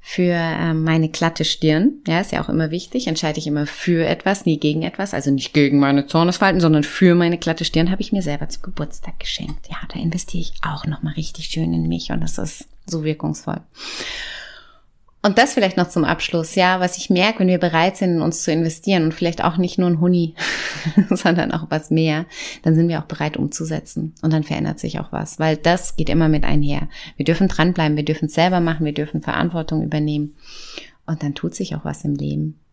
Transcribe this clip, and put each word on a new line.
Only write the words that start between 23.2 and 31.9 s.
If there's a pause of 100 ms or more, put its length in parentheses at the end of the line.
umzusetzen
und
dann
verändert
sich
auch
was,
weil
das
geht
immer
mit
einher. (300)
Wir
dürfen
dranbleiben,
wir
dürfen
es
selber
machen,
wir
dürfen
Verantwortung
übernehmen (680)
und
dann
tut
sich
auch
was